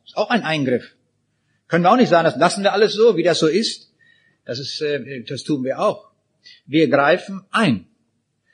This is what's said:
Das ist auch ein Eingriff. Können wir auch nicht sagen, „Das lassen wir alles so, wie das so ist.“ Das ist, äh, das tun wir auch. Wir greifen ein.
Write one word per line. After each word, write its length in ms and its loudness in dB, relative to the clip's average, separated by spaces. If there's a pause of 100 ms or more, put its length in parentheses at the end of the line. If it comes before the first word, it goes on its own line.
Das 80 -20
ist 60 -20
auch 120 -4
ein 140 -2
Eingriff. 520 -4 (720)
Können 160 0
wir 80 6
auch 60 6
nicht 120 4
sagen, 160 4
„Das 120 0
lassen 260 2
wir 80 2
alles 220 2
so, 240 4
wie 60 0
das 160 2
so 80 2
ist.“ 440 -4 (540)
Das 140 -10
ist, 220 -12
äh, 420 -6
das 200 -12
tun 200 -4
wir 160 -6
auch. 320 -4 (560)
Wir 200 2
greifen 640 -2
ein. 380 -2 (680)